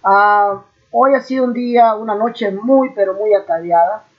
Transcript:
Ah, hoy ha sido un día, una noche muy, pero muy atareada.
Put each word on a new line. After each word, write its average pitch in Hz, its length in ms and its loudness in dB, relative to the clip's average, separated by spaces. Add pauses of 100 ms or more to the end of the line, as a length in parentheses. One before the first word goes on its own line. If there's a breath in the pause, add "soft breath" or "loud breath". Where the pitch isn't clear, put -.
Ah, 202 580 2 (300)
hoy 262 240 2
ha 262 60 0
sido 262 240 -4
un 247 80 -4
día, 240 420 2
una 214 220 -6
noche 226 340 -4
muy, 247 400 0
pero 190 240 -2
muy 208 180 0
atareada. 175 760 -2 (120)